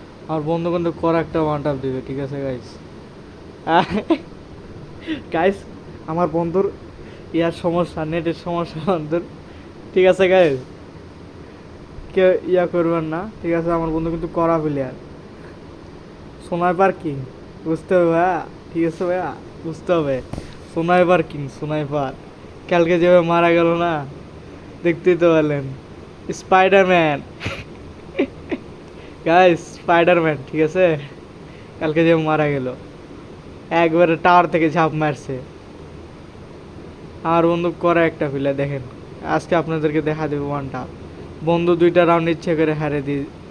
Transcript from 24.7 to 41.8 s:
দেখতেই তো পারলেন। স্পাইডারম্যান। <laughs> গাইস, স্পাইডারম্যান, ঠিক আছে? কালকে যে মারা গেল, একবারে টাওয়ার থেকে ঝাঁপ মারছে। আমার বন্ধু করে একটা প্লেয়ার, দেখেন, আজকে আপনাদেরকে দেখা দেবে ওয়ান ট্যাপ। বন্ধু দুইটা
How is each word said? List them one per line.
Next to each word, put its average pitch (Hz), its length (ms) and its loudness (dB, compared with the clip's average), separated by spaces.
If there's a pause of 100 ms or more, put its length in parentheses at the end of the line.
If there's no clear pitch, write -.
দেখতেই 170 340 2
তো 170 180 4
পারলেন। 147 300 2 (680)
স্পাইডারম্যান। 185 840 4 (880)
<laughs> - 1200 -8
গাইস, 170 340 6 (140)
স্পাইডারম্যান, 170 600 4 (120)
ঠিক 156 120 -2
আছে? 160 240 4 (960)
কালকে 160 240 0
যে 165 100 6
মারা 156 340 2
গেল, 135 180 -2 (1040)
একবারে 165 460 4
টাওয়ার 175 300 6
থেকে 160 240 2
ঝাঁপ 160 220 2
মারছে। 151 440 -2 (1900)
আমার 165 240 2
বন্ধু 170 220 0 (120)
করে 170 260 2
একটা 160 220 -2
প্লেয়ার, 139 280 -2
দেখেন, 139 260 -4 (420)
আজকে 156 320 -2
আপনাদেরকে 156 460 0
দেখা 151 260 -2
দেবে 143 180 -4
ওয়ান 143 220 -4
ট্যাপ। 127 220 -10 (540)
বন্ধু 170 320 2
দুইটা 170 300 6